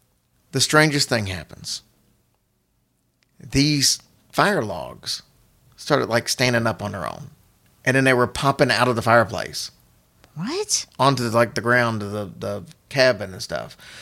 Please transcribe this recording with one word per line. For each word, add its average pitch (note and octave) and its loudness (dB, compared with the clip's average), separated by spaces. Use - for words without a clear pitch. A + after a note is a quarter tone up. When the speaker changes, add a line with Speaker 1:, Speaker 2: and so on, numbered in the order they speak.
Speaker 1:
The C3+ -2
strangest D3+ 4
thing A2 -2
happens. - -12
These C#3 2
fire F3 2
logs D2+ -10
started, C3 0
like, A2+ 0
standing A#2+ 0
up A2 -2
on G2+ -6
their F2+ -8
own. G1+ -12
And C3 2
then C3+ 4
they C3 6
were B2 4
popping C3+ 0
out A#2 4
of A#2+ 0
the A2+ -2
fireplace. A2+ 2
Speaker 2:
What? D4+ -4
Speaker 1:
Onto, B2+ 2
like, A#2+ 0
the A#2 -6
ground A#2 0
of G2+ -8
the, G#2 -8
the G2+ -8
cabin A2+ 2
and G2+ -12
stuff. - -10